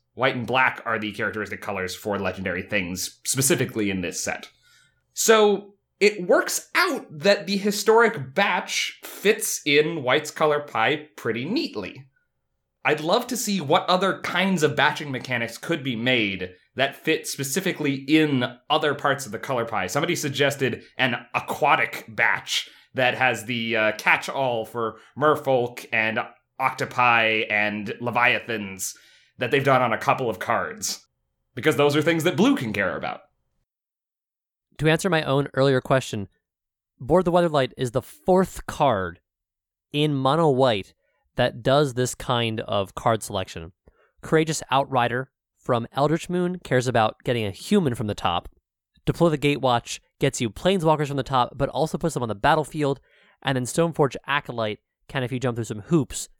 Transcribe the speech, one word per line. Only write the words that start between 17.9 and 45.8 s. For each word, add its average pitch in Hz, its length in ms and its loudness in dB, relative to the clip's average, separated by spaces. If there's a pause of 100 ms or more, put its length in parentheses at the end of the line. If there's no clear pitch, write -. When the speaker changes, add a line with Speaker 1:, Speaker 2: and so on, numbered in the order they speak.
Speaker 1:
in 139 500 2 (260)
other 151 240 2
parts 135 320 -2
of 104 60 -12
the 110 60 -8
color 120 280 -4
pie. 98 200 -4
Somebody 156 300 -2
suggested 135 640 -2 (140)
an 123 380 -2
aquatic - 720 0
batch 110 640 -2 (240)
that 123 200 2
has 120 300 0
the, 113 320 -4
uh, 107 220 2
catch-all 131 680 -2
for 113 320 -6 (220)
merfolk 135 760 2
and 110 260 0 (400)
octopi 120 920 2
and 104 500 -2
leviathans 110 920 -2 (420)
that 123 140 -4
they've 139 120 2
done 131 200 4
on 120 100 2
a 107 60 -2
couple 131 320 0
of 104 80 -6
cards. - 680 -4 (480)
Because 131 220 0
those 143 180 4
are 151 80 2
things 160 220 2
that 165 120 2
blue 240 200 4
can 110 160 -6
care 95 240 -2
about. - 240 -6 (1600)
Speaker 2:
To 151 80 4
answer 165 220 2
my 160 140 2
own 139 280 2
earlier 131 300 4
question, 123 440 0 (720)
Board 160 280 2
the 175 40 2
Weatherlight 165 460 2
is 127 140 -2
the 123 100 -2
fourth - 640 0
card 98 560 0 (720)
in 147 220 0
mono 139 340 4
white 123 460 2 (420)
that 123 260 0
does 135 300 4
this 123 220 -2
kind 117 480 -2
of 101 320 -4
card 113 280 0
selection. 92 500 -8 (500)
Courageous 156 480 0
Outrider 131 600 0 (280)
from 120 340 -2